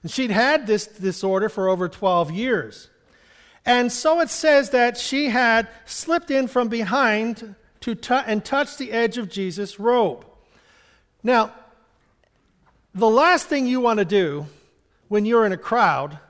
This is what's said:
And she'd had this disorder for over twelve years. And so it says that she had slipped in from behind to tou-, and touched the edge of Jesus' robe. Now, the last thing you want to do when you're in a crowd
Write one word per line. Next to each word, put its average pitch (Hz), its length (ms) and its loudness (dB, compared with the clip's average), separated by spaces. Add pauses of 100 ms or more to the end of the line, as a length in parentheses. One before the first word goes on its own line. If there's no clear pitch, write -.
And 170 100 -12
she'd 254 200 -4
had 254 360 2
this 214 200 0
disorder 190 600 -2
for 190 220 -2
over 180 180 0
twelve 175 420 0
years. 185 600 -6 (760)
And 247 240 2
so 311 300 0
it 330 100 0
says 294 420 2
that 240 260 2
she 277 320 -2
had 226 400 2 (160)
slipped 330 440 -4
in 269 180 0
from 247 200 0
behind 226 880 -2 (240)
to 226 160 -6
tou-, 240 180 -4
and 214 300 -2
touched 277 340 -4
the 247 140 -10
edge 233 260 0
of 208 120 -6
Jesus' 190 500 -8
robe. 220 460 0 (1000)
Now, 226 300 0 (1400)
the 220 160 2
last 302 380 4
thing 277 180 0
you 254 140 0
want 233 200 2
to 196 60 2
do 156 400 0 (600)
when 208 180 0
you're 226 200 4
in 190 80 0
a 180 40 -6
crowd 151 600 0 (100)